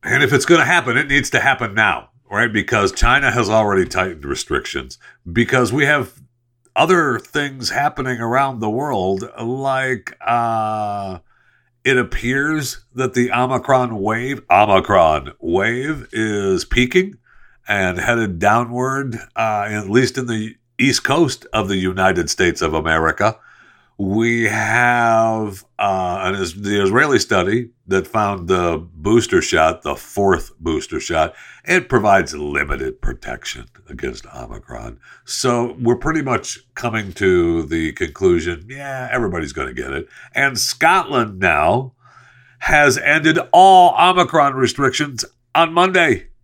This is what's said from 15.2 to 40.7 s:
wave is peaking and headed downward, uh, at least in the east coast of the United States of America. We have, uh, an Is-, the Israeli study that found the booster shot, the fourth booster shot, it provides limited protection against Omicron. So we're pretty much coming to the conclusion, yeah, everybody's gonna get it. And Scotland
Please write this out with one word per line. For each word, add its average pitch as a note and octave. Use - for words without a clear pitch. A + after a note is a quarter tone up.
wave A#2
is G2+
peaking B2+
and F#2
headed G#2+
downward, A#2+
uh, G#2+
at G#2+
least A#2+
in B2
the A2
east B2+
coast D3
of G#2+
the G2
United F#2
States F2
of D#2+
America. D#2+
We A2+
have, A2+
uh, F#2+
an F#2
Is-, F#2+
the G2+
Israeli B2
study G#2+
that F#2
found G2+
the F2
booster F#2+
shot, D#2+
the C#2+
fourth F#2+
booster D#2+
shot, D#2+
it F3+
provides G2
limited C#2+
protection -
against B1+
Omicron. A1+
So A#2+
we're A#2+
pretty D#3
much B2+
coming A2
to E2+
the D#2+
conclusion, F2
yeah, C3+
everybody's F2+
gonna C2
get B1+
it. C#2+
And C3+
Scotland C#3+